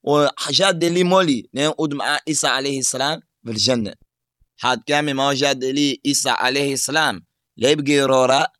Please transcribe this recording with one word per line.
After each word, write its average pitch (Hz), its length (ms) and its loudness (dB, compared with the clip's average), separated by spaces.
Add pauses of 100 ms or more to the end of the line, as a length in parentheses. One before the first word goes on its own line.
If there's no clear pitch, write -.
وحاجات 147 720 2
دي 165 120 0
لي 180 160 2
مولي، 180 480 2
لا 143 160 0
نقعد 151 260 -2
مع 143 240 -4 (100)
عيسى 156 180 -2
عليه 135 320 -2
السلام 131 420 -4 (240)
في 113 60 -10
الجنة. 110 440 -2 (600)
حد 123 300 -2
كامل 147 280 0
ما 135 140 0
هو 139 40 2
جاد 135 320 0
لي 139 420 0
عيسى 135 240 0
عليه 139 420 0
السلام، 131 540 -2 (300)
لا 123 140 2
يبقى 147 220 0
يرورا 135 540 2 (140)